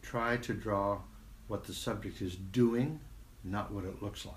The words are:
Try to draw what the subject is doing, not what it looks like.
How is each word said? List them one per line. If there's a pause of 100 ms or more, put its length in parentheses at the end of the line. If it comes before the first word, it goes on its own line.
Try
to
draw (480)
what
the
subject
is
doing, (460)
not
what
it
looks
like.